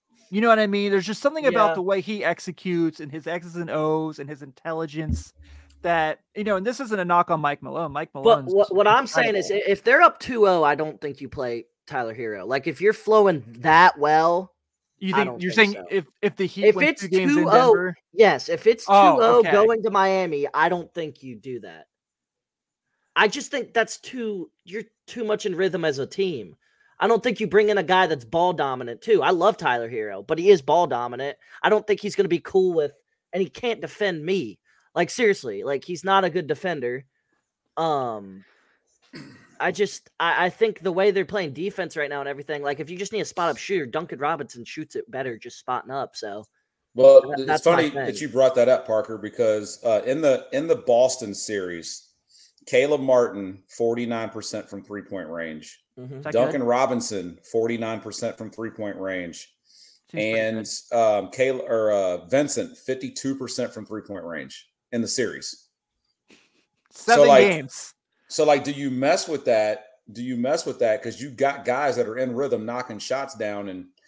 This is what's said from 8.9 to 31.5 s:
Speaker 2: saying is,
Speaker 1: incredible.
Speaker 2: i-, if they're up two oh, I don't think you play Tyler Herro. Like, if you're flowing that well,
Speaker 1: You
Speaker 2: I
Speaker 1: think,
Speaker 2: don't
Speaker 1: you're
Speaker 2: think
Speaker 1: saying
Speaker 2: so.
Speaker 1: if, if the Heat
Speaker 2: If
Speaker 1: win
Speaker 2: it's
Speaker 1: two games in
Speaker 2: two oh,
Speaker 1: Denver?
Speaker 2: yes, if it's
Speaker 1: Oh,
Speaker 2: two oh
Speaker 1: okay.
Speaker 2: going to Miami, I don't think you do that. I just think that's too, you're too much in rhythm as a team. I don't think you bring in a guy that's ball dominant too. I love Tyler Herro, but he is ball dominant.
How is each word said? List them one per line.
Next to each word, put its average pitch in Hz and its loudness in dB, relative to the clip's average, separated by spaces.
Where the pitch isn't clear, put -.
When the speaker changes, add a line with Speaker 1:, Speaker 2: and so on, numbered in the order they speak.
Speaker 2:
saying 226 0
is, 185 -2
Speaker 1:
incredible. 196 -2
Speaker 2:
i-, - 4
if 190 -2
they're 269 6
up 330 6
two 226 2
oh, 175 4
I 143 4
don't 156 -6
think 143 -10
you 127 -12
play 120 -8
Tyler 120 -6
Herro. 107 -10
Like, 135 -4
if 160 -6
you're 214 4
flowing 196 4
that 165 8
well, 165 2
Speaker 1:
You 190 -4
Speaker 2:
I - 2
Speaker 1:
think, 185 0
Speaker 2:
don't 120 -10
Speaker 1:
you're 180 -4
Speaker 2:
think 208 4
Speaker 1:
saying 190 -14
Speaker 2:
so. 190 -4
Speaker 1:
if, 175 -2
if 208 -2
the 190 -2
Heat 202 -2
Speaker 2:
If 208 8
Speaker 1:
win 190 4
Speaker 2:
it's - -4
Speaker 1:
two 190 -10
games 185 2
in 156 2
Speaker 2:
two - 0
oh, 240 6
Speaker 1:
Denver? 180 0
Speaker 2:
yes, 175 4
if 170 0
it's 226 2
Speaker 1:
Oh, 196 8
Speaker 2:
two 226 4
oh 240 6
Speaker 1:
okay. 180 4
Speaker 2:
going 220 4
to 220 0
Miami, 190 0
I 156 4
don't 175 -4
think 156 -10
you 123 -16
do 123 -12
that. 82 -20
I 180 4
just - -6
think 262 -8
that's 220 -2
too, 214 -10
you're 190 -12
too 240 -8
much 208 -2
in 185 -4
rhythm 180 -2
as 147 0
a 131 -4
team. 131 -6
I 190 2
don't 233 2
think 247 -2
you 214 -2
bring 208 4
in 202 2
a 185 0
guy 185 4
that's 143 -4
ball 170 0
dominant 127 -6
too. 196 2
I 160 2
love 185 2
Tyler 120 -2
Herro, 104 -8
but 160 -4
he 180 0
is 180 8
ball 156 2
dominant. 123 -6